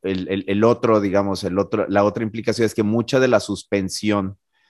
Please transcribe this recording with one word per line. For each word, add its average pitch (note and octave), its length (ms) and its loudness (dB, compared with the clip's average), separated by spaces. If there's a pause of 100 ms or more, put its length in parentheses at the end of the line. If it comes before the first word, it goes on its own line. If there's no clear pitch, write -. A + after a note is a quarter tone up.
el, F#2+ 260 -4
el, F#2 180 -4
el G2+ 160 0
otro, A#2 380 4
digamos, G2 420 0
el F2+ 140 -4
otro, G2 300 -2
la G2+ 160 2
otra G#2 200 0
implicación A2 420 -2
es G#2+ 100 -2
que A2 80 0
mucha A#2 360 0
de C3 80 4
la A2+ 120 6
suspensión G2+ 960 -4 (320)